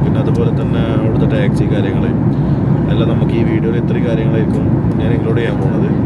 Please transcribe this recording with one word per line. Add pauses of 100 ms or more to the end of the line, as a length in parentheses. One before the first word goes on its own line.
പിന്നെ
അതുപോലെ (100)
തന്നെ (180)
അവിടുത്തെ
ടാക്സി (100)
കാര്യങ്ങൾ (840)
എല്ലാം
നമുക്ക്
ഈ
വീഡിയോയിൽ
ഇത്രയും
കാര്യങ്ങളായിരിക്കും (340)
ഞാൻ
ഇൻക്ലൂഡ്
ചെയ്യാൻ
പോകുന്നത്. (160)